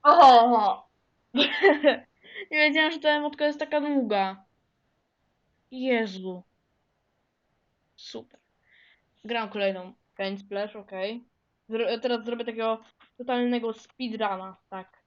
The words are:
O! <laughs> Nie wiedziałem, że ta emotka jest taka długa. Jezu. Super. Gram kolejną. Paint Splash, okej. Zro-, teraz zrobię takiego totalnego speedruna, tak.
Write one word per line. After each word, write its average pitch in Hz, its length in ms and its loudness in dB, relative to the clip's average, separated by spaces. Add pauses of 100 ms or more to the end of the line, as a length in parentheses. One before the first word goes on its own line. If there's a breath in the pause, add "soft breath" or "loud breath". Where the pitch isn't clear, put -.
O! 247 840 8 (460)
<laughs> 294 1160 0
Nie 302 60 -4
wiedziałem, 311 340 2
że 320 80 -10
ta 302 100 0
emotka 294 360 -2
jest 294 140 -4
taka 302 220 -4
długa. 208 640 -4 (1300)
Jezu. 202 720 -4 (1500)
Super. - 440 -20 (880 soft breath)
Gram 220 240 -8
kolejną. 196 440 -6 (240)
Paint 196 220 -8
Splash, 202 360 -10
okej. 202 480 -10 (460)
Zro-, 226 320 -4
teraz 233 240 -4
zrobię 240 200 -8
takiego 220 380 -6 (340)
totalnego 247 560 -4
speedruna, 208 840 -8 (120)
tak. - 380 -16